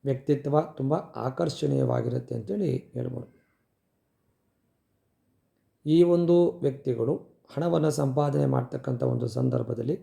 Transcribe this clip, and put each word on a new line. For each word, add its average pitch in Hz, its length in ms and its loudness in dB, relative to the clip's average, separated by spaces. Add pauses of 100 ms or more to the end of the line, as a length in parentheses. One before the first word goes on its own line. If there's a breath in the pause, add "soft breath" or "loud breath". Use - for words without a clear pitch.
ವ್ಯಕ್ತಿತ್ವ 139 580 0 (100)
ತುಂಬ 135 220 -2 (260)
ಆಕರ್ಷಣೀಯವಾಗಿರುತ್ತೆ 127 1160 -2
ಅಂತೇಳಿ 180 340 -4 (200)
ಹೇಳ್ಬೋದು. 123 400 -8 (2500)
ಈ 156 120 4 (100)
ಒಂದು 175 300 4 (220)
ವ್ಯಕ್ತಿಗಳು 131 560 -2 (340)
ಹಣವನ್ನ 156 440 0
ಸಂಪಾದನೆ 143 540 0
ಮಾಡ್ತಕ್ಕಂಥ 131 580 -2
ಒಂದು 120 240 0
ಸಂದರ್ಭದಲ್ಲಿ 123 720 -2